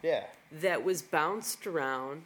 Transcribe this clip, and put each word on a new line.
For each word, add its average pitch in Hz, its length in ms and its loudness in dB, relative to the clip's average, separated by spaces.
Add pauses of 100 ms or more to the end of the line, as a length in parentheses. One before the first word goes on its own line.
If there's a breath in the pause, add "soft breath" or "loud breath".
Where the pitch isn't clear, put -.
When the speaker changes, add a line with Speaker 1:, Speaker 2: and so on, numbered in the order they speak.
Speaker 1:
Yeah. 143 240 2 (260)
Speaker 2:
that 160 320 0
was 180 180 0
bounced 180 640 0
around, 139 600 -2